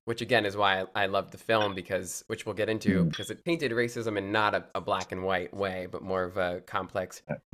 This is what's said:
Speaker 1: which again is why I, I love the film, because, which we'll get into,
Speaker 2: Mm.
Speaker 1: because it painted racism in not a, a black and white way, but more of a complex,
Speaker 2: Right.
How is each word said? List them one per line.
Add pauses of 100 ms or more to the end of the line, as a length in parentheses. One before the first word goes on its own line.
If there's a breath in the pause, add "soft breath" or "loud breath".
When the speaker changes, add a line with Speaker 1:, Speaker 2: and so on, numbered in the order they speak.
Speaker 1:
which
again
is
why
I, (160)
I
love
the
film,
because,
which
we'll
get
into,
Speaker 2:
Mm.
Speaker 1:
because
it
painted
racism
in
not
a, (100)
a
black
and
white
way,
but
more
of
a
complex,
Speaker 2:
Right. (140)